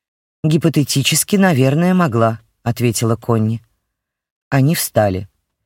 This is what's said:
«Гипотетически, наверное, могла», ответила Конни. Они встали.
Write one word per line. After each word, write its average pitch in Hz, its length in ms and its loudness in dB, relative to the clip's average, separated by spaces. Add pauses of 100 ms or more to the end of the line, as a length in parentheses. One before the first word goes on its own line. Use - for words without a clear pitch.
(440)
«Гипотетически, 151 920 0
наверное, 170 580 2
могла», 113 460 0 (280)
ответила 117 480 -2
Конни. 113 480 -2 (840)
Они 139 260 2
встали. 98 540 -4 (360)